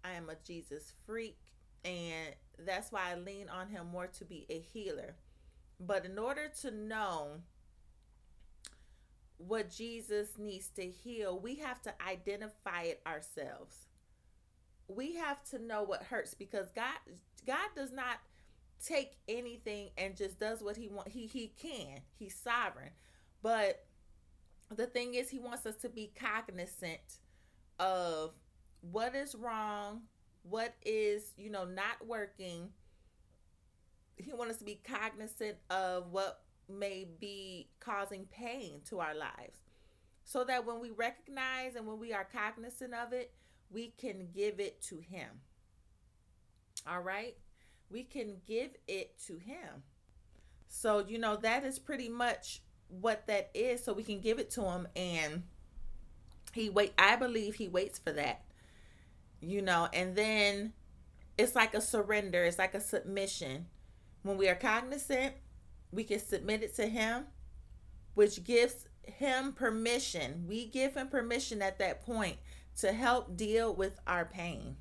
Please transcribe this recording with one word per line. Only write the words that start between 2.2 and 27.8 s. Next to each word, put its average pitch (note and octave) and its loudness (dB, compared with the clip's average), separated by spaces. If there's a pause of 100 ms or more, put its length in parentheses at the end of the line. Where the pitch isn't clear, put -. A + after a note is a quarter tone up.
that's F#3 -4
why F#3 0
I F3+ -2
lean G3 -8
on F#3 -8
him F#3 -8
more F3+ -4
to F#3 -12
be E3+ -14
a E3 -4
healer. E3+ -8 (640)
But F3+ 0
in F#3+ -6
order C#4 -2 (140)
to C4+ -4
know G3 -2 (2000)
what G#3 -2
Jesus G#3+ -4
needs G3+ -8
to F#3+ -6
heal, G3 -4
we A#3 -6
have C4 -6
to G3+ -8 (140)
identify F#3+ -6
it E3+ -2
ourselves. D3+ -8 (1000)
We C4 -6
have D4 -2
to C4 -6
know A3 -2
what G3 -2
hurts, - -4
because G3 -6
God, B3+ -2 (500)
God D#4+ 0
does C#4 -6
not B3 -4 (680)
take C#4 0 (120)
anything A3 -6
and F#3+ -2
just F#3+ -4
does A3 -2
what G#3 -4
he A3+ -8
want. G3 -10
He, A3+ -10
he A3+ -6
can. E3 -10 (180)
He's G2 -10
sovereign. F3+ -2 (520)
But A3 4 (880)
the A3 0
thing B3 -2
is, B3+ 0
he C4+ -6
wants A#3+ -6
us A3 -6
to B3 -6
be G#3+ -8
cognizant F#3 -4 (800)